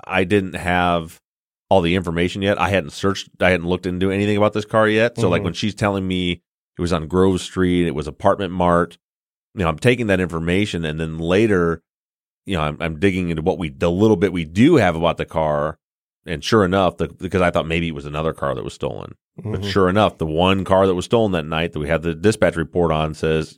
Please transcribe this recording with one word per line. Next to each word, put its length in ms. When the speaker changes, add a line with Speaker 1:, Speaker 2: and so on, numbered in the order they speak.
Speaker 1:
I 180
didn't 320
have 640
all 120
the 140
information 460
yet. 180
I 100
hadn't 220
searched, 380
I 80
hadn't 180
looked 180
into 240
anything 280
about 160
this 120
car 220
yet. 300
So, 100
like, 120
Speaker 2:
Mm-hmm. 60
Speaker 1:
when 80
she's 220
telling 320
me 340
it 40
was 120
on 140
Grove 340
Street, 460
it 80
was 120
Apartment 460
Mart, 440
you 100
know, 60
I'm 100
taking 280
that 140
information, 640
and 120
then 220
later, 600
you 100
know, 80
I'm, 160
I'm 200
digging 300
into 120
what 160
we, 120
the 220
little 240
bit 160
we 140
do 320
have 180
about 220
the 80
car, 520
and 160
sure 220
enough, 340
the, 120
because 320
I 100
thought 160
maybe 220
it 60
was 100
another 260
car 240
that 80
was 100
stolen. 420
But 240
Speaker 2:
Mm-hmm. 80
Speaker 1:
sure 200
enough, 280
the 80
one 400
car 220
that 60
was 120
stolen 260
that 140
night 260
that 80
we 80
had 140
the 120
dispatch 440
report 340
on 220
says 440